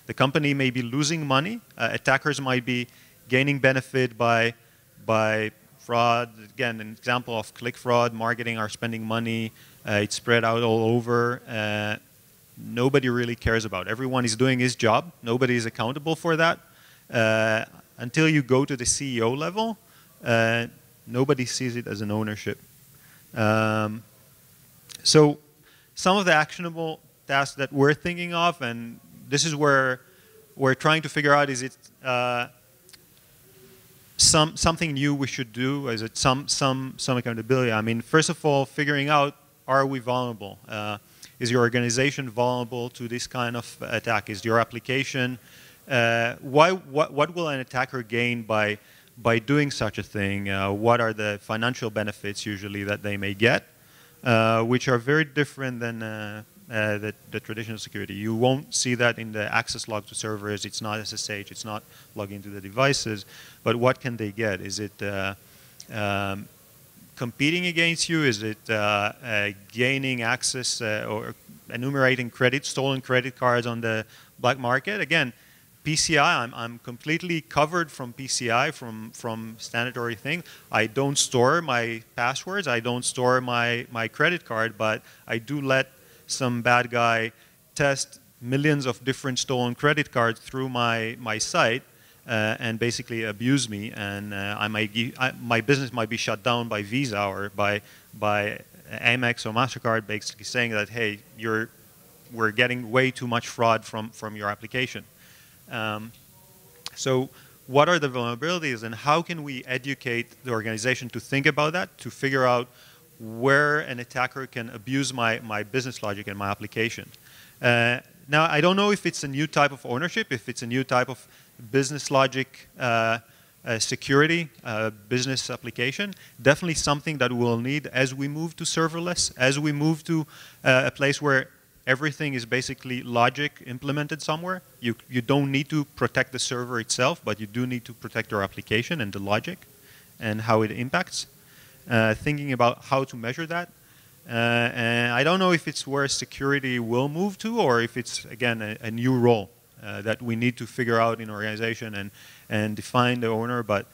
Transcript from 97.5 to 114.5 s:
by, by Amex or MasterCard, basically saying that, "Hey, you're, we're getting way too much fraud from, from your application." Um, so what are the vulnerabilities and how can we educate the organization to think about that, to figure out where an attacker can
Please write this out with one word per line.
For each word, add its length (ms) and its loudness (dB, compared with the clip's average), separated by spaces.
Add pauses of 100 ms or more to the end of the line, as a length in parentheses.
by, 280 0 (340)
by 420 0 (320)
Amex 540 0
or 80 -4
MasterCard, 540 0
basically 380 -8
saying 260 -2
that, 180 -2
"Hey, 300 -4 (180)
you're, 320 -2 (640)
we're 160 0
getting 400 0
way 220 4
too 160 -10
much 200 -2
fraud 380 2
from, 240 -8
from 260 -12
your 140 -4
application." 540 -6 (640)
Um, 420 -6 (840)
so 340 0 (380)
what 200 6
are 120 4
the 100 -2
vulnerabilities 720 -4
and 140 -8
how 260 2
can 220 -10
we 220 -10
educate 800 -6
the 60 -8
organization 600 -2
to 100 -8
think 260 -2
about 280 2
that, 260 -6
to 100 -12
figure 380 2
out 200 2 (500)
where 640 2
an 200 -8
attacker 460 -6
can 260 -10